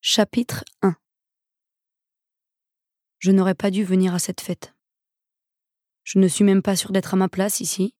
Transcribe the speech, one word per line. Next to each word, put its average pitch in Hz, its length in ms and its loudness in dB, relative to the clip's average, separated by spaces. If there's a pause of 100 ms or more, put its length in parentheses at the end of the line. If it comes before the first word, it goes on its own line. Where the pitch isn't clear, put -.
Chapitre - 580 -2 (180)
un. 190 140 2 (2250)
Je 185 100 0
n'aurais 190 240 4
pas 202 160 -2
dû 202 140 -2
venir 185 300 0
à 180 40 -2
cette - 240 -8
fête. - 320 -12 (1300)
Je - 160 -2
ne 190 100 6
suis - 160 2
même 196 160 4
pas 196 160 -2
sûre - 160 -6
d'être 190 220 -2
à - 20 2
ma 185 140 2
place 196 300 -4
ici. 190 400 -6